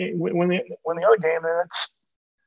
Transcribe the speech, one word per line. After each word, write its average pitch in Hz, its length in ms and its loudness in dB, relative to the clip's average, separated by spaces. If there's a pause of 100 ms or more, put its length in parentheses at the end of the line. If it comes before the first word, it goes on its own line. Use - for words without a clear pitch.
(180)
win, 175 200 -2
win 180 120 2
the, 180 120 0 (220)
win 160 140 -4
the 170 80 -2
other 220 120 6
game. 165 260 -2
Then 165 160 -2
that's - 340 0 (540)